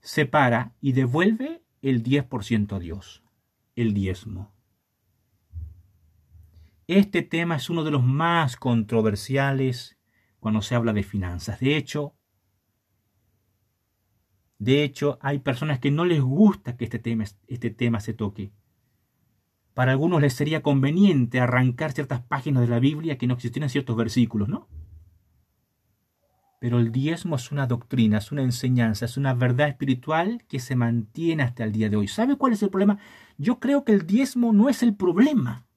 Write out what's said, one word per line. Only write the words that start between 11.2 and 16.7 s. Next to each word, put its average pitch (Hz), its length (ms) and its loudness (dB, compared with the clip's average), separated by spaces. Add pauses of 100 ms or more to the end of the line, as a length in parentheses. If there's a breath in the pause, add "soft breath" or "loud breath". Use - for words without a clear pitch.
De 139 160 2
hecho, 147 400 -6 (2500)
de 131 240 2
hecho, 143 380 -2
hay 139 180 -4
personas 139 400 -4
que 143 140 0
no 160 140 0
les 165 160 2
gusta 135 540 2